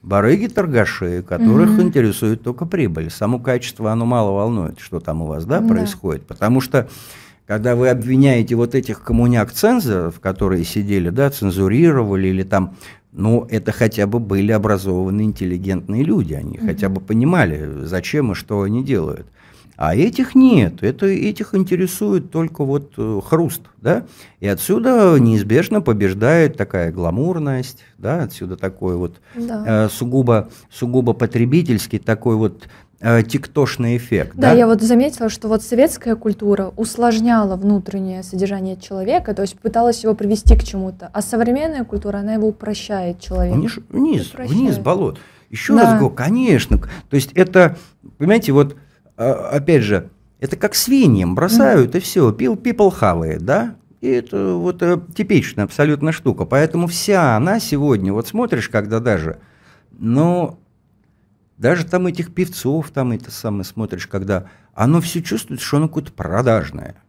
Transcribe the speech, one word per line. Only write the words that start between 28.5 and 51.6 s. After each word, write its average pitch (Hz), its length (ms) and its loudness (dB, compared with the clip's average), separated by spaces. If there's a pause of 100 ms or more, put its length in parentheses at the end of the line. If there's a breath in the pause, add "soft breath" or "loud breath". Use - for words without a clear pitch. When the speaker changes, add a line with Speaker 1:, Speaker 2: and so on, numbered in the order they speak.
Speaker 1:
такой 92 400 -4
вот, 87 240 -6 (160 loud breath)
Speaker 2:
Да. 113 500 0
Speaker 1:
э, - 20 -2
сугубо, 120 600 0 (200 loud breath)
сугубо 123 440 0
потребительский, 120 880 0
такой 110 340 -2
вот, 110 340 -2 (320 soft breath)
э, 117 220 4
тиктошный 120 760 -2
эффект, 117 380 -2
Speaker 2:
Да, 254 160 4
Speaker 1:
да? - 40 8
Speaker 2:
я 240 120 6
вот 226 160 2
заметила, 240 460 2
что - 180 -8
вот 220 160 0
советская 240 540 0
культура 202 600 -2
усложняла 220 800 0
внутреннее 190 680 -2
содержание 190 520 -4
человека, 202 560 -4
то 202 100 -4
есть - 180 -8
пыталась 233 420 0
его 220 140 0
привести 214 400 4
к - 80 0
чему-то, 190 480 -10
а 208 100 -4
современная 247 600 -2
культура, 202 340 -8
она 208 160 -4
его 220 140 0
упрощает 202 720 -6
человека. 180 360 -2
Speaker 1:
Вниз, 226 220 -2 (120)
вниз, 262 420 0
Speaker 2:
Упрощает. 196 260 -4
Speaker 1:
вниз 240 200 2
болот. 156 420 -2 (300 loud breath)
Еще 220 260 0
Speaker 2:
Да. 233 60 8
Speaker 1:
раз 233 80 8 (100)
говорю, 131 160 2
конечно, 196 600 2
к-, - 100 -4 (200 loud breath)
то - 60 -6
есть 143 200 0
это, 180 420 4 (420 loud breath)
понимаете, 190 320 2
вот, 143 240 4 (460 soft breath)
э, 120 120 0
опять 143 500 2
же, 101 260 0 (320)
это - 160 -6
как - 200 -2
свиньям 120 580 4
бросают, 175 560 4